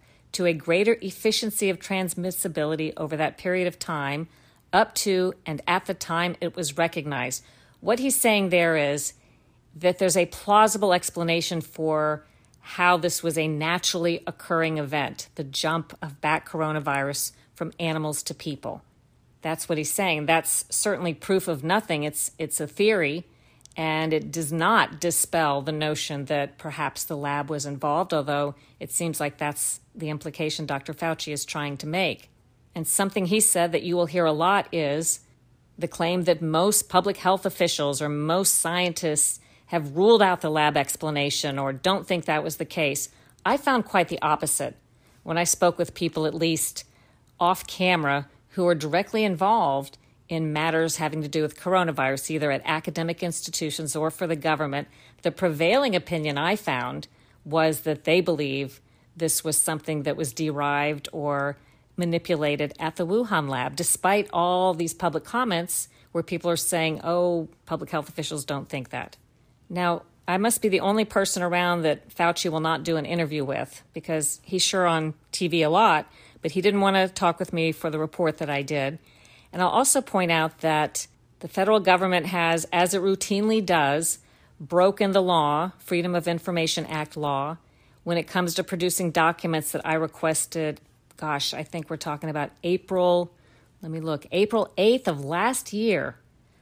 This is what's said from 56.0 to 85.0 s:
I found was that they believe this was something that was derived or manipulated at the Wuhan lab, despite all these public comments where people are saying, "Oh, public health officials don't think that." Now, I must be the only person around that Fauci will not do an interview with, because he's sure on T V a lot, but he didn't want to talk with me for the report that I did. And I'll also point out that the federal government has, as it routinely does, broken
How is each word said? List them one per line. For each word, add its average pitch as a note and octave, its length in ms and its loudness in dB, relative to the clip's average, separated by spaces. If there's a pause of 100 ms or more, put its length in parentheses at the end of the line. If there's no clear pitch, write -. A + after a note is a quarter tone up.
I E3+ 180 2
found C#3 540 -6 (340)
was D#3+ 380 2
that D3+ 240 -4
they E3+ 160 4
believe C#3 580 -2 (380)
this D#3+ 260 0
was D#3 140 -2
something D#3 460 -2
that C#3+ 120 -2
was D3+ 160 -4
derived C#3+ 800 -2
or C#3+ 460 -2 (380)
manipulated D3+ 840 0
at E3 160 -4
the F3 100 -2
Wuhan G3 420 0
lab, C3+ 280 -4
despite G3+ 580 2
all F3+ 400 2
these E3 220 -4
public D#3+ 280 -2
comments F#3+ 640 -2 (240)
where E3+ 120 -2
people F3 260 -4
are E3+ 80 2 (160)
saying, D#3+ 300 0
"Oh, F3 460 0 (180)
public D#3+ 240 -6
health D3+ 180 -4
officials D3+ 360 -8
don't C#3 220 -6
think C3 220 -8
that." - 260 -10 (540)
Now, F3 320 0 (260)
I F#3 100 2
must A3+ 260 2
be A3 60 2
the F#3 100 4
only G#3 260 2
person G3 380 0
around F3 400 2
that - 260 0
Fauci E3+ 400 0
will D#3+ 200 -2
not D#3 140 -2
do E3 140 0
an D3 80 -4
interview D3+ 400 -2
with, C3+ 380 -6 (100)
because D#3 500 -4
he's F#3 200 -2
sure F#3 240 2
on D#3+ 260 0 (180)
T F#3 160 -2
V D#3+ 140 2
a D3+ 80 4
lot, F3 420 4 (300)
but D#3 120 -4
he F#3 80 0
didn't G3+ 200 4
want G3 140 4
to F#3+ 140 6
talk F3 280 0
with - 160 -6
me E3 180 2
for D#3 200 -4
the D#3 80 -2
report D#3 400 0
that D3+ 100 -4
I C#3+ 140 -2
did. C#3+ 340 -4 (540)
And F3 100 -4
I'll F3+ 180 2
also C4+ 220 4
point F3+ 300 0
out D#3+ 300 0
that D#3 440 0 (360)
the F3 60 -8
federal G#3 320 2
government F3+ 460 4
has, E3 480 0
as F3+ 220 2
it F#3 80 0
routinely G3+ 600 2
does, D#3+ 540 2 (420)
broken F#3+ 520 4